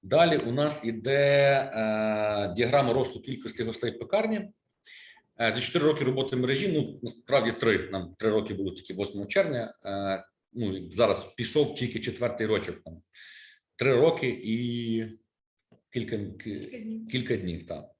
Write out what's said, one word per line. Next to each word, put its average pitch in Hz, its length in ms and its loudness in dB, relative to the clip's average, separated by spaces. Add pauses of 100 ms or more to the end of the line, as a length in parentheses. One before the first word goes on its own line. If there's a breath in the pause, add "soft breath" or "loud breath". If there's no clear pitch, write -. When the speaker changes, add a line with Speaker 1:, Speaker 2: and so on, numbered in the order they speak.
Speaker 1:
далі 156 340 6
у 117 140 -2
нас 147 340 0
іде, 139 880 4
е, 107 800 0
діаграма 127 380 4
росту 127 280 0
кількості - 420 -8
гостей 110 280 -4
пекарні. 214 460 -2 (1040 loud breath)
Е, 113 140 2
за 123 40 -2
чотири 151 260 0
роки 151 180 4
роботи 131 320 0
мережі, 139 380 0
ну, 131 300 -2
насправді 117 480 0
три, 98 400 2
нам 90 280 -8
три 110 100 2
роки 107 240 0
було 95 180 -4
тільки - 220 -14
восьмого 101 340 -6
червня, 139 460 0 (120)
е, 98 380 -4 (300)
ну, 101 240 -2
і 87 180 -12
зараз 104 400 2
пішов 123 400 0
тільки 120 240 -4
четвертий 113 480 -4
рочок, 95 360 -2
там, 82 180 -18 (760 loud breath)
три 127 200 2
роки 143 480 2
і 113 600 -2 (880)
кілька, 117 240 -4
к-, 101 160 -6 (100)
Speaker 2:
Кілька 110 340 -10
днів. 220 340 -10
Speaker 1:
кілька 120 260 -2
днів, 87 300 -8
так. 73 180 -10 (140)